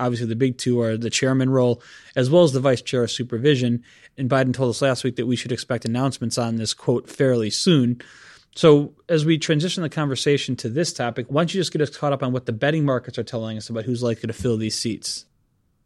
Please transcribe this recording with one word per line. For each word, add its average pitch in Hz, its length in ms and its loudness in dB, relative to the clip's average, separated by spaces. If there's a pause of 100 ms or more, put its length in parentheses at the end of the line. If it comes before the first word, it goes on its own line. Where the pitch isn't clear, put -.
obviously 120 240 -2
the 110 80 -2
big 127 240 0
two 120 220 0
are 113 160 0
the 117 140 -4
chairman 131 380 0
role 123 320 2 (360)
as 127 120 2
well 170 140 6
as 151 100 4
the 135 60 0
vice 131 240 2
chair 123 220 -2
of 113 80 -4
supervision, 120 720 0 (340)
and 135 100 -2
Biden 131 240 2
told 123 180 0
us 110 120 -2
last 131 220 0
week 123 100 -2
that 120 120 -2
we 123 100 0
should 123 160 -6
expect 117 320 -4
announcements 123 540 -2
on 117 180 -2
this, 110 180 -4
quote, - 340 -2
"fairly 123 420 0
soon." 123 520 2 (540)
So 147 380 6 (140)
as 156 160 2
we 160 140 2
transition 165 460 -2
the 147 40 -4
conversation 139 680 0
to 120 120 -8
this 139 240 -2
topic, 120 360 -4
why 143 140 0
don't 170 120 -2
you 196 60 0
just 160 100 -2
get 156 120 -2
us - 140 -4
caught 147 160 -2
up 139 120 -2
on 127 80 -2
what 127 140 -4
the 120 60 -4
betting 147 320 0
markets 127 320 -2
are 120 60 -6
telling 110 340 -6
us 107 140 -12
about 113 140 -6
who's 120 180 -4
likely 117 240 -2
to 110 60 -6
fill 117 240 0
these 110 200 -4
seats? - 480 -6 (600)